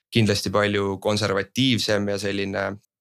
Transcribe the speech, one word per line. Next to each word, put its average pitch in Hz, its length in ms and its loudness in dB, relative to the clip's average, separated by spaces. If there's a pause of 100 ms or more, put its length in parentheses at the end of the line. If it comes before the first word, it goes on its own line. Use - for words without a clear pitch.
(140)
kindlasti 104 400 2
palju 101 480 0
konservatiivsem 104 1120 0
ja 101 80 -2
selline 98 460 -2 (340)